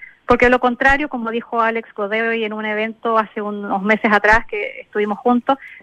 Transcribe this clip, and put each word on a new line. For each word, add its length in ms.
porque 220
de 40
lo 100
contrario, 480
como 240
dijo 280
Alex 340
Godoy 500
en 80
un 120
evento 540
hace 240
unos 400
meses 280
atrás 360
que 360
estuvimos 360
juntos, 400